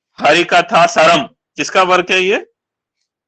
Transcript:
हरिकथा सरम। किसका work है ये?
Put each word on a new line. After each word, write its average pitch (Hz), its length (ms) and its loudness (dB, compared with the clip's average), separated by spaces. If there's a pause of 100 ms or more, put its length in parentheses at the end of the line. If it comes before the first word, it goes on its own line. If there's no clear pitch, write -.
(200)
हरिकथा 170 680 0
सरम। 165 420 2
किसका - 560 -4
work 180 280 -2
है 185 80 0
ये? 202 260 -2 (840)